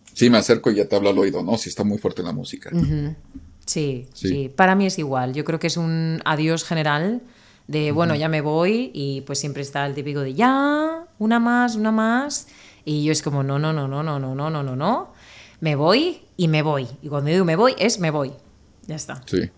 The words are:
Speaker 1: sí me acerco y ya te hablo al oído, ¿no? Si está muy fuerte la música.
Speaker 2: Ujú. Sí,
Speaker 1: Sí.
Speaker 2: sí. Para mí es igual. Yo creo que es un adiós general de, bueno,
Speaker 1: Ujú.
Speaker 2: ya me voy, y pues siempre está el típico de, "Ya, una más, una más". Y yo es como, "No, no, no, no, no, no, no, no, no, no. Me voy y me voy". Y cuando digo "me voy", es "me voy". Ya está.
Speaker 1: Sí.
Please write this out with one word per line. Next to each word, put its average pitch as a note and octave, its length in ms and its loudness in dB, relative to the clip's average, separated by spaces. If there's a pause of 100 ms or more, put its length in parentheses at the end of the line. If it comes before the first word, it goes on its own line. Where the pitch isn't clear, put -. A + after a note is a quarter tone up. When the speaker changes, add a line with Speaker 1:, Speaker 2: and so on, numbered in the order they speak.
(140)
Speaker 1:
sí A#2+ 160 6
me A#2+ 80 8
acerco A2+ 340 4
y G2+ 40 2
ya G2+ 120 2
te G2+ 80 0
hablo G2 140 4
al G2 100 2
oído, F#2 240 2
¿no? G#2+ 140 0
Si - 120 -4
está - 140 -2
muy G#2 140 0
fuerte F#2 260 -4
la E2+ 80 -6
música. - 420 -10
Speaker 2:
Ujú. D3+ 420 0 (500)
Sí, C3 480 -4
Speaker 1:
Sí. - 160 -6
Speaker 2:
sí. C3+ 260 -2
Para F#3 200 6
mí G3 120 2
es F#3+ 100 -4
igual. C3 360 -2
Yo D3 120 -4
creo D#3+ 140 -2
que E3 80 -2
es D#3+ 100 -4
un D#3+ 480 -2
adiós D#3+ 380 0
general D#3+ 580 0 (460)
de, D3+ 240 0
bueno, E3 220 2
Speaker 1:
Ujú. D3 80 0
Speaker 2:
ya D#3+ 80 0
me D#3 120 0
voy, F#3 540 2
y C#3 260 -4
pues C#3 180 -6
siempre C#3+ 220 -6
está C#3+ 240 -4
el C#3+ 80 -4
típico C#3+ 280 -4
de, C3+ 120 -4
"Ya, D4 720 0 (140)
una A3+ 200 2
más, A#3+ 360 2
una G#3+ 160 0
más". A#3 560 0 (360)
Y D3+ 200 -2
yo D#3 80 2
es D#3 100 0
como, C#3+ 220 -2
"No, C#3 160 0
no, D#3 140 0
no, C#3+ 140 -2
no, C#3 140 -4
no, D3+ 180 -2
no, C3 140 -4
no, D#3 160 -4
no, D3+ 140 -4
no, C3 120 -4
no. A3+ 380 -2 (460)
Me D#3 160 0
voy A3+ 460 2 (140)
y F3 120 2
me D#3 160 4
voy". C#3+ 240 -2 (160)
Y D3+ 60 -12
cuando C#3+ 200 -2
digo F#3 160 4
"me D#3+ 100 2
voy", B3 220 4
es A3+ 220 2
"me E3 100 0
voy". D3 220 -2 (560)
Ya D#3 80 -8
está. - 320 -10
Speaker 1:
Sí. F#2 140 0 (160)